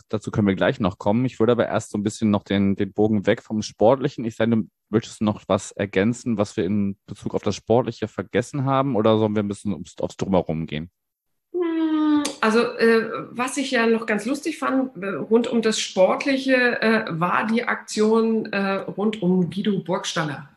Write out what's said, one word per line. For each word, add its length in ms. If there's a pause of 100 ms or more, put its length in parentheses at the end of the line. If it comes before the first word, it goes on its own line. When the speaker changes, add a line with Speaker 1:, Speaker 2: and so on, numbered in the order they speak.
Speaker 1:
dazu 220
können 160
wir 80
gleich 240
noch 180
kommen. 280
Ich 140
würde 120
aber 160
erst 240
so 60
ein 60
bisschen 280
noch 120
den, 320
den 160
Bogen 360
weg 160
vom 180
Sportlichen. 640
Ich 100
sage, 280 (260)
möchtest 320
du 40
noch 220
was 240
ergänzen, 640
was 200
wir 80
in 400
Bezug 300
auf 80
das 120
Sportliche 540
vergessen 560
haben? 320
Oder 220
sollen 160
wir 80
ein 40
bisschen 240
ums, 300
aufs 160
Drumherum 480
gehen? 240 (640)
Speaker 2:
Hm, 720 (180)
also, 180
äh, 500 (200)
was 280
ich 140
ja 140
noch 200
ganz 200
lustig 320
fand, 440
äh, 80
rund 380
um 140
das 180
Sportliche, 1000
äh, 280
war 360
die 200
Aktion, 840
äh, 280
rund 460
um 280
Guido 300
Burgstaller. 760